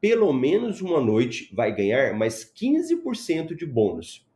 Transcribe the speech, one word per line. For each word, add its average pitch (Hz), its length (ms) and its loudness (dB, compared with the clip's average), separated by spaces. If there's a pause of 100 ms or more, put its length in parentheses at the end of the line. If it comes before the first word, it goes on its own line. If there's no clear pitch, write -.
pelo 214 320 4
menos 185 480 0
uma 175 200 0
noite, 113 540 0
vai 107 200 0
ganhar 104 400 2
mais 110 280 -2
quinze 320 540 0
por 269 180 -6
cento 160 400 -4
de 165 120 -10
bônus. 107 680 -2